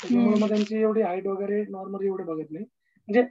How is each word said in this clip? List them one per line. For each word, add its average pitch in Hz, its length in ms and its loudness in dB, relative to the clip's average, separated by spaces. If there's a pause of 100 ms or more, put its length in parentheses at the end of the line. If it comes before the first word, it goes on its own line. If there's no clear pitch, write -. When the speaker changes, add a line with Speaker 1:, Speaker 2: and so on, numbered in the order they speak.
Speaker 1:
त्याच्यामुळे 240 300 4
Speaker 2:
हम्म. 208 120 4
Speaker 1:
मग 214 60 2
त्यांची 214 280 0
एवढी 220 240 2
हाईट 190 260 -2
वगैरे 202 420 -2
नॉर्मल 190 360 -8
एवढे 190 180 -2
बघत 156 280 -8
नाही, 175 140 -10 (420)
म्हणजे 220 240 4